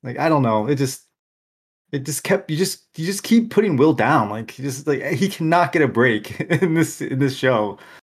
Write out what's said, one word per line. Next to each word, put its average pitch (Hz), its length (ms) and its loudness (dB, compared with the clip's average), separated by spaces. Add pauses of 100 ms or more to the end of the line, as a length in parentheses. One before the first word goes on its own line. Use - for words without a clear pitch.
like, 123 160 -10
I 156 100 0
don't 147 140 2
know. 110 260 2
It 143 80 0
just, 131 300 -4 (840)
it 135 140 -6
just 147 180 -8
kept, 190 260 -2
you 151 60 -4
just, - 300 -4 (100)
you 160 80 -8
just 196 180 -6
keep 226 280 2
putting 202 260 2
Will 147 160 4
down. 113 380 2
Like, 113 220 -10
he 131 100 -18
just, 139 240 -8
like, 139 160 -2
he 156 260 -2
cannot 170 440 0
get 160 100 4
a 131 60 4
break 110 520 0
<laughs> - 220 0
in 165 120 2
this, 156 260 0
in 135 180 -4
this 135 180 0
show. 107 420 0 (360)